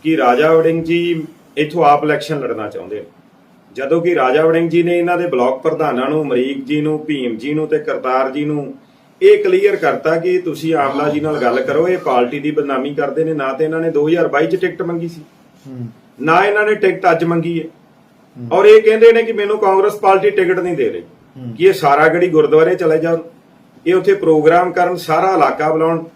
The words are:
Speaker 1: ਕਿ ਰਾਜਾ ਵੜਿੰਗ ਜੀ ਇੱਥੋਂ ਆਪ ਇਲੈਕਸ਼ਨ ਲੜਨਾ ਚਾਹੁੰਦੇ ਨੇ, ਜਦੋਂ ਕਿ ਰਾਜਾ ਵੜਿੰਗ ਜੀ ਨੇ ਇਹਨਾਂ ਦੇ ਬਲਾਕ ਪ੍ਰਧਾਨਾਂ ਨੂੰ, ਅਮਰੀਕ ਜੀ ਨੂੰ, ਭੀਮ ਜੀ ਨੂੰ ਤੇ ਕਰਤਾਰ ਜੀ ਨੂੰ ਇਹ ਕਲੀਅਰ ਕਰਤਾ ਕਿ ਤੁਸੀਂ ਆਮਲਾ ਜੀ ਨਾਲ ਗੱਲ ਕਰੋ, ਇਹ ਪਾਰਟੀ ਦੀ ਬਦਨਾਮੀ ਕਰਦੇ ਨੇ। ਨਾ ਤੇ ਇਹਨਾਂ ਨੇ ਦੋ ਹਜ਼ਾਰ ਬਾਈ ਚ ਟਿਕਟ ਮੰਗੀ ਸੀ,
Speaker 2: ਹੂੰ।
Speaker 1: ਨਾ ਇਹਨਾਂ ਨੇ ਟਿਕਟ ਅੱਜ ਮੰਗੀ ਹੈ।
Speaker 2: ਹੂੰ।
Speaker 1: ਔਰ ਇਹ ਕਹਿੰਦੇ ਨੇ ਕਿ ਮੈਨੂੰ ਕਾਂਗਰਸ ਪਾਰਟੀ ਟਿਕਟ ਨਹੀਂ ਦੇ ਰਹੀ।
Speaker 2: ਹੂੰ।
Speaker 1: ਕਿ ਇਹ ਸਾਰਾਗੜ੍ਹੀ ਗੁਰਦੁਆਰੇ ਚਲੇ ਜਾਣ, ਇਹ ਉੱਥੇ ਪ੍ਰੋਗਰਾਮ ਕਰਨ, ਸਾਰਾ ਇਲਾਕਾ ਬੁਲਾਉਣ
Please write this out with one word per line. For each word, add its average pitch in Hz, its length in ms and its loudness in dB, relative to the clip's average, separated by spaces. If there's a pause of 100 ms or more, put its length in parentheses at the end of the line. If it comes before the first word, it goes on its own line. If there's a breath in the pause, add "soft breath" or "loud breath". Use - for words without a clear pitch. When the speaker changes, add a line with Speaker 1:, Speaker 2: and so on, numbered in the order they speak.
Speaker 1:
ਕਿ 160 140 0
ਰਾਜਾ 151 360 2
ਵੜਿੰਗ 165 300 2
ਜੀ 170 440 -2 (300)
ਇੱਥੋਂ 156 280 -2
ਆਪ 147 180 4
ਇਲੈਕਸ਼ਨ 151 360 -2
ਲੜਨਾ 110 300 -6
ਚਾਹੁੰਦੇ 95 260 -12
ਨੇ, 90 100 -12 (680)
ਜਦੋਂ 139 280 -2
ਕਿ 175 140 0
ਰਾਜਾ 139 300 2
ਵੜਿੰਗ 165 240 2
ਜੀ 170 140 2
ਨੇ 175 160 0
ਇਹਨਾਂ 175 180 0
ਦੇ 175 100 -2
ਬਲਾਕ 127 340 -2
ਪ੍ਰਧਾਨਾਂ 139 480 -2
ਨੂੰ, 151 140 -2
ਅਮਰੀਕ 135 420 -2
ਜੀ 147 160 -2
ਨੂੰ, 151 240 -4
ਭੀਮ 123 320 -4
ਜੀ 135 160 -6
ਨੂੰ 156 140 -2
ਤੇ 151 120 0
ਕਰਤਾਰ 135 520 -4
ਜੀ 147 140 -4
ਨੂੰ 147 280 -6 (480 soft breath)
ਇਹ 202 220 6
ਕਲੀਅਰ 196 320 2
ਕਰਤਾ 160 420 -2
ਕਿ 180 200 -2
ਤੁਸੀਂ 160 380 -4
ਆਮਲਾ 143 340 -2
ਜੀ 147 100 -4
ਨਾਲ 151 220 -4
ਗੱਲ 123 200 0
ਕਰੋ, 160 260 0
ਇਹ 180 100 0
ਪਾਰਟੀ 127 420 -2
ਦੀ 147 120 -4
ਬਦਨਾਮੀ 143 420 -4
ਕਰਦੇ 147 300 -4
ਨੇ। 160 100 -2
ਨਾ 135 200 -4
ਤੇ 156 100 -4
ਇਹਨਾਂ 160 160 -2
ਨੇ 165 120 -2
ਦੋ 147 160 0
ਹਜ਼ਾਰ 165 200 0
ਬਾਈ 143 200 0
ਚ 165 80 0
ਟਿਕਟ 180 260 -6
ਮੰਗੀ 170 260 -6
ਸੀ, 160 140 -14 (460)
Speaker 2:
ਹੂੰ। 127 200 -12 (340)
Speaker 1:
ਨਾ 165 240 2
ਇਹਨਾਂ 208 200 0
ਨੇ 214 100 0
ਟਿਕਟ 180 360 0
ਅੱਜ 165 120 0
ਮੰਗੀ 170 360 -2
ਹੈ। 156 60 -8 (760)
Speaker 2:
ਹੂੰ। 120 120 -12
Speaker 1:
ਔਰ 180 140 2
ਇਹ 214 160 10
ਕਹਿੰਦੇ 220 300 6
ਨੇ 226 120 4
ਕਿ 226 100 -4
ਮੈਨੂੰ 208 240 -2
ਕਾਂਗਰਸ 196 380 2
ਪਾਰਟੀ 196 340 2
ਟਿਕਟ 185 300 0
ਨਹੀਂ 175 180 -4
ਦੇ 120 120 0
ਰਹੀ। 90 120 -8
Speaker 2:
ਹੂੰ। 123 560 -18
Speaker 1:
ਕਿ 165 80 0
ਇਹ 190 80 6
ਸਾਰਾਗੜ੍ਹੀ 160 560 2
ਗੁਰਦੁਆਰੇ 156 460 2
ਚਲੇ 160 220 0
ਜਾਣ, 165 200 -2 (680)
ਇਹ 175 80 2
ਉੱਥੇ 190 180 2
ਪ੍ਰੋਗਰਾਮ 165 580 2
ਕਰਨ, 180 240 -2
ਸਾਰਾ 170 380 0
ਇਲਾਕਾ 151 360 0
ਬੁਲਾਉਣ 160 340 0 (120)